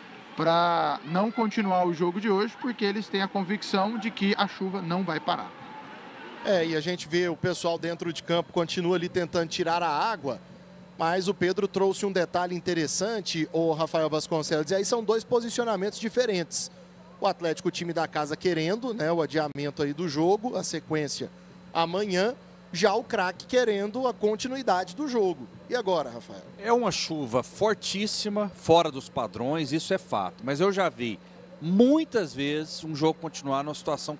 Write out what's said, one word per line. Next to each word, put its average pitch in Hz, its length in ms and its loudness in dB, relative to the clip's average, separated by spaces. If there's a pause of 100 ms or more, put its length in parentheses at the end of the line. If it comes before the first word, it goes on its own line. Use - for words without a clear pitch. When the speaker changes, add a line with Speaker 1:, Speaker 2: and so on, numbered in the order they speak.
(380)
Speaker 1:
pra 165 680 4
não 190 260 2
continuar 202 560 2
o 175 60 2
jogo 175 280 0
de 220 80 0
hoje, 202 320 2
porque 233 240 -2
eles 202 220 -2
têm 196 160 -2
a 190 40 0
convicção 202 680 0
de 214 140 -4
que 196 260 2
a 196 100 2
chuva 190 340 -6
não 175 220 -2
vai 160 160 -2
parar. 151 320 -4 (960)
Speaker 2:
É, 180 200 2
e 160 100 0
a 156 60 0
gente 175 260 -4
vê 175 200 2
o 165 80 -2
pessoal 170 440 -2
dentro 170 340 -4
de - 80 -12
campo, 170 320 0
continua 175 420 2
ali 175 140 0
tentando 170 380 0
tirar 170 340 0
a 170 80 2
água, 147 500 0 (580)
mas 175 300 2
o 202 60 2
Pedro 180 340 0
trouxe 190 380 2
um 196 60 0
detalhe 180 440 0
interessante, 170 960 0
o 165 200 4
Rafael 156 380 2
Vasconcelos, 156 600 0
e 190 60 2
aí 190 100 2
são 233 180 0
dois 220 200 2
posicionamentos 226 760 0
diferentes. 220 680 0 (500)
O - 60 0
Atlético, 175 440 0
o - 20 0
time 170 220 -4
da 160 140 0
casa, 156 280 -2
querendo, 185 580 0
né, 160 180 0
o 170 100 2
adiamento 143 600 -2
aí 143 120 0
do 165 140 -4
jogo, 185 500 2
a 175 60 -4
sequência 151 680 -4 (420)
amanhã, 185 600 2 (380)
já 190 220 4
o 254 80 0
craque 185 420 -2
querendo 220 640 2
a 233 60 0
continuidade 208 800 0
do 302 120 -4
jogo. 170 400 0 (220)
E 220 60 -2
agora, 180 340 0
Rafael? 110 320 -12 (160)
Speaker 3:
É 214 160 0
uma 233 180 2
chuva 127 520 -2
fortíssima, 208 1080 -2
fora 165 420 4
dos 131 160 -10
padrões, 123 640 -2
isso 160 220 -2
é 190 60 2
fato. 98 440 -4
Mas 139 160 -2
eu 196 120 4
já 185 180 2
vi 117 300 -4 (420)
muitas 220 720 4
vezes 147 500 -2
um 160 120 -6
jogo 156 260 2
continuar 143 420 -4
numa 151 120 -6
situação 151 440 -6